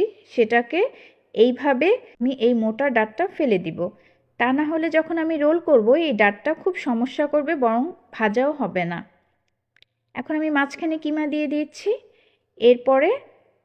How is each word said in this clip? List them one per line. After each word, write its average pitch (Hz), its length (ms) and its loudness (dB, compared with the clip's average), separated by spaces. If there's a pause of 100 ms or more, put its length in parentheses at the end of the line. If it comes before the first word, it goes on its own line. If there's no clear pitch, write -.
(320)
সেটাকে 240 480 0 (540)
এইভাবে 254 540 2 (320)
আমি 254 120 -2 (140)
এই 247 80 4
মোটা 220 360 -2
ডাঁটটা 220 360 -2
ফেলে 254 320 0
দিব। 165 200 -8 (640)
তা 240 120 0
না 294 120 0
হলে 320 260 -2
যখন 320 280 0
আমি 320 180 -2
রোল 302 220 2
করব, 254 360 2
এই 320 180 0
ডাঁটটা 208 420 2
খুব 370 220 -4
সমস্যা 254 500 -4
করবে, 294 280 0
বরং 240 280 0 (300)
ভাজাও 233 400 0
হবে 190 320 -4
না। 170 140 -8 (1160)
এখন 247 220 -8
আমি 311 140 0
মাঝখানে 294 480 -2
কিমা 302 280 -4
দিয়ে 302 200 -2
দিচ্ছি। 302 440 -4 (680)
এরপরে 262 520 4 (540)